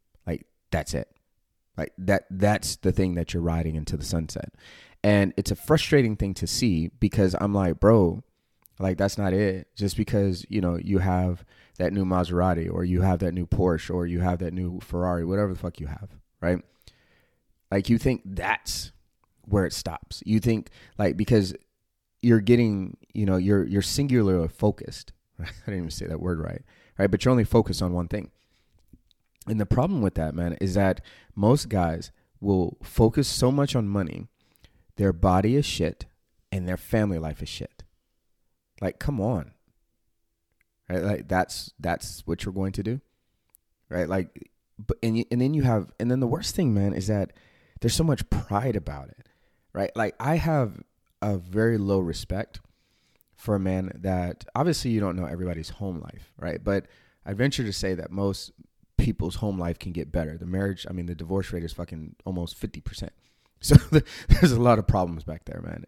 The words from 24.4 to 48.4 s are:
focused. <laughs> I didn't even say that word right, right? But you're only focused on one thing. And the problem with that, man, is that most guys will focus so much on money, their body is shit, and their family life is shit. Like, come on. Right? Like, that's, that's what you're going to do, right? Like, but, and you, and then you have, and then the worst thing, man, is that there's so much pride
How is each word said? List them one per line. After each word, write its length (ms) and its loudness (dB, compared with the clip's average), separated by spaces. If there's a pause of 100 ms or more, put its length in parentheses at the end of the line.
focused. 640 -4 (120)
<laughs> 140 -20
I 60 -8 (200)
didn't 120 -6
even 120 -6
say 160 -8
that 140 -6
word 200 -2
right, 220 -8 (380)
right? 100 4
But 140 0
you're 80 6
only 140 6
focused 360 2
on 120 0
one 160 -2
thing. 200 -6 (1160)
And 120 -2
the 60 0
problem 360 0
with 140 0
that, 200 -2
man, 260 -2
is 140 -2
that 260 2 (320)
most 360 4
guys 420 -2 (300)
will 420 0
focus 440 2
so 240 2
much 240 0
on 120 -2
money, 400 -4 (680)
their 160 2
body 420 4
is 100 2
shit, 400 -4 (460)
and 160 -6
their 100 -2
family 400 0
life 240 -6
is 80 -10
shit. 340 -14 (1000)
Like, 180 -4
come 200 -2
on. 340 -2 (1400)
Right? 120 -2
Like, 260 -2
that's, 520 -2
that's 480 -6
what 180 -4
you're 80 -6
going 200 -4
to 100 -4
do, 180 -4 (840)
right? 220 -2
Like, 420 -6 (260)
but, 240 -4
and 160 2
you, 140 0
and 100 2
then 140 2
you 80 2
have, 360 2
and 120 0
then 80 2
the 80 2
worst 280 -4
thing, 180 2
man, 200 2
is 140 -4
that 240 0 (480)
there's 160 0
so 80 2
much 260 0
pride 460 -2